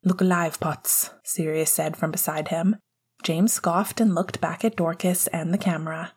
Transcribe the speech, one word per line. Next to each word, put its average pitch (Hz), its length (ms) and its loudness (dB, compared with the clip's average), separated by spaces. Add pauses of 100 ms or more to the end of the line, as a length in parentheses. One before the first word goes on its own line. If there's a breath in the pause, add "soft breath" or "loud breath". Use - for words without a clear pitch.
"Look 180 160 2
alive, 175 400 2
Potts," - 520 -2 (120)
Sirius 156 480 -2
said 156 240 0
from 156 160 -2
beside 156 380 -4
him. 180 260 2 (480)
James 175 300 2
scoffed 190 480 0
and 214 120 6
looked 175 280 -2
back 165 240 -2
at 220 100 0
Dorcas 175 520 0
and 165 260 -2
the 196 40 2
camera. 160 600 -2